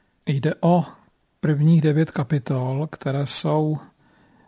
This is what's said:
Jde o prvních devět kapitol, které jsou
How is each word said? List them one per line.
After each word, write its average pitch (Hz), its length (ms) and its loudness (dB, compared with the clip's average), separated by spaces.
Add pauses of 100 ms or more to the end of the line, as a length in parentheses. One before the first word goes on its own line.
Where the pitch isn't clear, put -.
(260)
Jde 143 340 -2
o 170 240 2 (560)
prvních 156 400 4
devět 151 300 2
kapitol, 135 840 -4
které 139 340 -4
jsou 156 520 -2 (680)